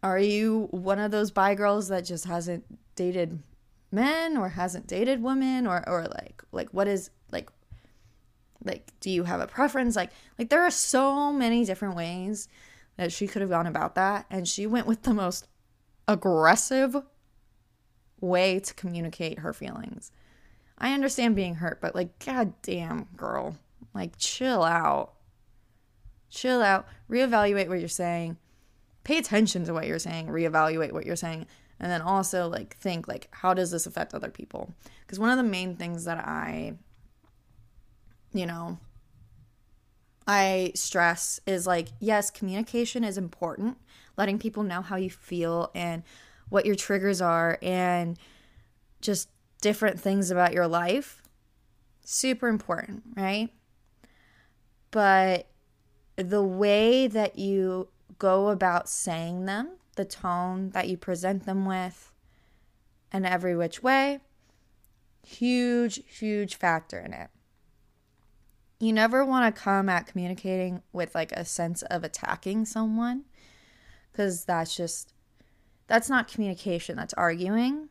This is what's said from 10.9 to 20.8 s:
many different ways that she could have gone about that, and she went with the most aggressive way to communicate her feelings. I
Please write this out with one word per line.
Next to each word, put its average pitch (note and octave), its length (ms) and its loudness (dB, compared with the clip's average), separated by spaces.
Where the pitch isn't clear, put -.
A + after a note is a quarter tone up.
many A#3+ 320 2
different F#3+ 320 -4
ways F3+ 520 -6
that F3 160 -2
she G3+ 140 -4
could G3 160 -4
have G3 80 -2
gone E3+ 160 2
about D#3 280 -2
that, G3 360 0
and F#3 160 -4
she G3+ 200 -4
went A3+ 200 0
with A3+ 160 0
the A#3+ 120 2
most F#3 320 -2
aggressive G#3 880 4
way F#3 400 4
to - 140 -10
communicate E3+ 640 -6
her D3+ 140 -8
feelings. - 600 -12
I C4 160 0